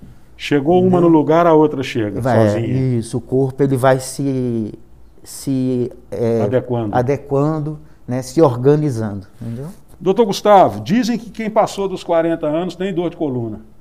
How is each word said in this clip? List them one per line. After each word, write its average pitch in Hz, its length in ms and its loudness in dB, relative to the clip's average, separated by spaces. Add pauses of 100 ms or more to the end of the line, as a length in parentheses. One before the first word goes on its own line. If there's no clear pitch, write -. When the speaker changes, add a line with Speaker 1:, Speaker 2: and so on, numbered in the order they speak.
(340)
Speaker 1:
Chegou 147 460 2
uma 185 80 4
Speaker 2:
Entendeu? 180 140 4
Speaker 1:
no 170 60 6
lugar, 160 380 4
a 165 60 6
outra 151 320 4
chega, 104 360 -4
Speaker 2:
Vai, 110 280 4
Speaker 1:
sozinha. 113 180 0
Speaker 2:
isso, 127 520 -2
o - 20 -4
corpo 131 420 -2
ele 135 140 2
vai 131 240 2
se, 127 760 -4 (460)
se, 127 720 -4 (180)
é, 113 320 -2
Speaker 1:
Adequando. 113 540 -2
Speaker 2:
adequando, 147 800 -2 (300)
né, 127 140 -4
se 165 200 0
organizando, 123 840 2 (120)
entendeu? 117 260 -12 (340)
Speaker 1:
Doutor 190 260 0
Gustavo, 175 540 4
dizem 214 360 -2
que 208 140 -12
quem 220 180 -8
passou 196 380 -2
dos 185 160 -8
quarenta 165 460 -2
anos 165 260 -4
tem 190 180 -6
dor 165 180 -4
de - 60 -14
coluna. 120 440 -6 (200)